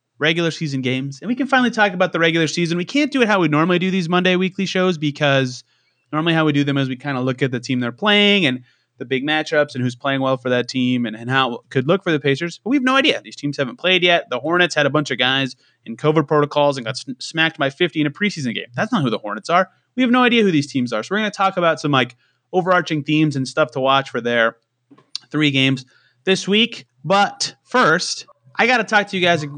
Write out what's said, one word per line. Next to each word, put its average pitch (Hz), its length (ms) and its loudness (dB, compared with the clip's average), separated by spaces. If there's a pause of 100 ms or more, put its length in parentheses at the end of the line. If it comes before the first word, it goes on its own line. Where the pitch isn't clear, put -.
(180)
regular 165 340 0
season 139 300 -4
games. 131 400 -4
And 175 60 -10
we 247 80 -2
can 254 120 -4
finally 247 240 2
talk 214 220 2
about 180 200 0
the 170 60 0
regular 165 280 2
season. 170 300 -2
We 175 80 -4
can't 294 260 0
do 269 100 2
it 226 60 2
how 208 140 2
we 165 80 4
normally 160 300 2
do 185 120 -2
these 185 160 0
Monday 180 280 2
weekly 185 300 -2
shows 185 320 0
because 139 640 0 (500)
normally 160 200 0
how 160 120 2
we 151 80 2
do 143 100 2
them 139 140 -2
is 139 100 0
we 131 80 -6
kinda 131 260 -6
look 131 200 -2
at 131 100 0
the 123 80 -4
team 123 220 -4
they're 120 100 -4
playing 202 540 4
and 127 180 0 (340)
the 131 60 -10
big 131 220 -2
matchups 151 500 0
and 123 80 -4
who's 123 120 -2
playing 135 260 -2
well 131 160 2
for 123 120 -6
that 123 200 0
team 123 360 0
and, 110 120 -8
and 117 120 -8
how 131 260 2
it - 140 -12
could 131 160 0
look 185 160 2
for 170 120 0
the 151 60 2
Pacers. 143 440 -2
But 208 60 -6
we 277 80 2
have 262 60 -2
no 262 120 2
idea. - 260 2
These 107 140 -18
teams 143 220 -6
haven't 127 180 -2
played 180 280 0
yet. 170 260 2
The 123 100 -4
Hornets 170 340 0
had 147 120 2
a 139 40 2
bunch 143 220 -2
of 123 60 -4
guys 131 400 0 (280)
in 117 120 -12
covid 151 320 2
protocols 147 480 2
and 123 80 -10
got 117 100 -6
sm-, - 240 -12
smacked 160 380 -2
by 139 120 0
fifty 165 300 -2
in 147 80 2
a 143 40 -4
preseason 143 440 -4
game. 87 180 -8
That's 185 200 -4
not 208 80 0
who 131 80 0
the 107 80 -2
Hornets 104 320 -6
are. 180 200 2 (280)
We 247 60 2
have 240 100 2
no 254 100 4
idea 240 200 4
who 196 80 4
these 143 200 0
teams 123 220 -2
are. 110 100 -2
So 180 100 -8
we're 208 60 0
gonna 214 120 -2
talk 196 260 -2
about 165 240 0
some, 151 100 -2
like, 127 240 -2 (380)
overarching 175 500 0
themes 156 320 0
and 135 100 -2
stuff 151 260 -2
to 135 100 -6
watch 135 300 0
for 123 100 -4
their 117 340 2 (720)
three 147 220 2
games 135 320 2 (400)
this 185 240 -2
week. 226 400 0 (160)
But 190 520 0 (100)
first, 180 640 0 (300)
I 208 80 -2
gotta 233 200 0
talk 208 220 0
to 190 100 -6
you 180 40 -2
guys 175 220 2 (140)